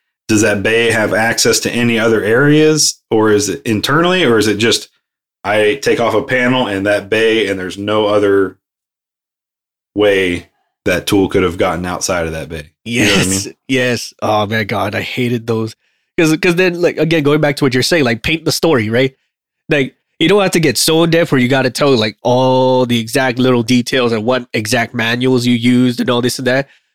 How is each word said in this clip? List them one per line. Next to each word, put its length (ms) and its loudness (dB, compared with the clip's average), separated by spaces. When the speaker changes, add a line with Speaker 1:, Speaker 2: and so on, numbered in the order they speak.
Speaker 1:
Does 140 2
that 200 0
bay 280 2
have 220 0
access 480 0
to 100 -4
any 280 0
other 240 2
areas, 880 2
or 220 2
is 160 2
it 180 -6
internally, 580 0
or 140 4
is 80 0
it 120 0
just, 300 -2
I 380 2
take 180 0
off 140 0
a 80 0
panel 440 0
and 200 -4
that 240 0
bay, 380 2
and 100 -4
there's 200 -8
no 280 0
other 520 2
way 540 0
that 220 -2
tool 220 2
could 140 0
have 160 -2
gotten 280 -2
outside 400 -4
of 60 -6
that 160 -10
bay? 240 -14
You 200 -4
know 60 0
what 40 0
I 80 2
Speaker 2:
Yes, 240 -4
Speaker 1:
mean? 80 -14
Speaker 2:
yes. 520 -2
Oh 260 0
my 180 -4
God, 300 -4
I 60 -6
hated 460 -4
those. 300 -4
'Cause, 200 2
'cause 180 0
then, 240 0
like, 180 0
again, 240 0
going 180 2
back 160 0
to 80 0
what 100 0
you're 80 0
saying, 220 0
like, 180 -2
paint 220 -4
the 80 -2
story, 380 0
right? 240 0
Like, 280 -2
you 100 2
don't 140 4
have 100 0
to 80 0
get 160 0
so 280 2
in 60 2
depth 220 2
where 80 2
you 80 2
gotta 220 0
tell, 260 2
like, 260 -2
all 640 2
the 140 0
exact 380 -2
little 240 2
details 500 0
and 120 -2
what 280 -2
exact 420 -4
manuals 520 0
you 80 2
used 460 2
and 100 -2
all 100 0
this 180 -4
and 80 -10
that. 220 0